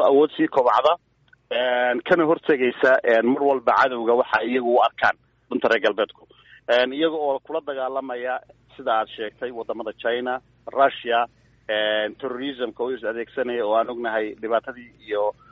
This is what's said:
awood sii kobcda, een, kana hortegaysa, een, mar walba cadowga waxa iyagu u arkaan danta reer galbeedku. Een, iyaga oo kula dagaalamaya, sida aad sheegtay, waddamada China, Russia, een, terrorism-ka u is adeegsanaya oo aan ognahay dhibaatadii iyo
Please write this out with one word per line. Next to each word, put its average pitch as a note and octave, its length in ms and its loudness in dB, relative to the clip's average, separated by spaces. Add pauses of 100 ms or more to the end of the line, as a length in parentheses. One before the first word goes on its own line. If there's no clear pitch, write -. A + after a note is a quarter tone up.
awood C#3+ 320 6
sii D#3 100 2
kobcda, C3 460 4 (580)
een, B2 540 0
kana E3+ 200 2
hortegaysa, C3+ 640 2 (120)
een, A2+ 220 4
mar C#3 180 2
walba B2 300 2
cadowga A#2 480 2
waxa A2 240 -2
iyagu B2 240 -2
u A#2+ 160 4
arkaan A2+ 320 0 (320)
danta - 180 0
reer A2 140 2
galbeedku. G#2 420 -2 (460)
Een, B2+ 240 2
iyaga D#3 240 -2
oo C#3+ 220 -2
kula D#3 260 -8
dagaalamaya, C3 720 -6 (380)
sida B2+ 220 -4
aad A2 100 -4
sheegtay, A#2 420 -10
waddamada A2+ 460 -8
China, B2 400 -4 (320)
Russia, A#2+ 560 0 (420)
een, G#2+ 540 -2
terrorism-ka B2 640 -8
u C3 80 -4
is A2+ 100 -8
adeegsanaya A#2 640 -6
oo G#2 100 0
aan A2+ 140 0
ognahay A2+ 480 -4
dhibaatadii A#2 520 -6 (180)
iyo G#2 260 -2 (180)